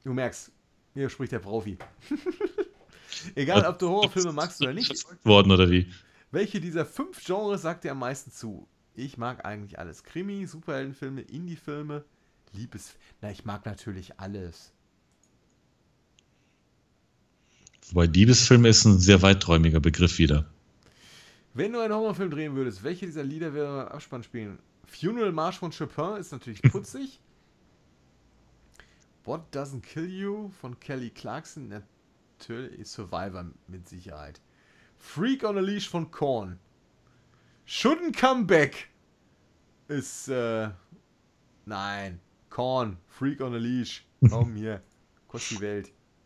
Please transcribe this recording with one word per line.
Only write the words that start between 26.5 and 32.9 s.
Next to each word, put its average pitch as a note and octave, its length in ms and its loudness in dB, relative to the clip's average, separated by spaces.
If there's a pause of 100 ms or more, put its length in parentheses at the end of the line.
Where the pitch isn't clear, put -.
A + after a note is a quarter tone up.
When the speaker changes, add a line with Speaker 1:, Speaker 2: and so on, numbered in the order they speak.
Speaker 2:
<laughs> - 0 -
Speaker 1:
putzig. - 580 -2 (2000)
What D#3 300 -10
Doesn't C#3 280 -10
Kill D#3+ 260 -10
You G3 420 -8 (100)
von B2 200 -14
Kelly B2+ 300 -10
Clarkson, B2+ 580 -14
natürlich - 1200 -16
Survivor F2+ 640 -10 (180)